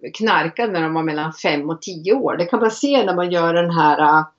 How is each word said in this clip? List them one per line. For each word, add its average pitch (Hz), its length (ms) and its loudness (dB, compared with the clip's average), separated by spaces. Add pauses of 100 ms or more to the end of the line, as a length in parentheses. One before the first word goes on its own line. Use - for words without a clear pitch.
(140)
knarka 196 520 0
när 180 160 -2
de 160 120 -2
var 160 80 -2
mellan 156 300 -4
fem 147 380 -2
och 165 120 -8
tio 180 300 -4
år. 214 240 0
Det 170 100 -2
kan 220 140 -2
man 220 100 2
se 269 340 0
när 185 100 0
man 175 160 -2
gör 170 240 0
den 175 160 2
här, 151 300 2 (180)
eh, 156 60 0 (140)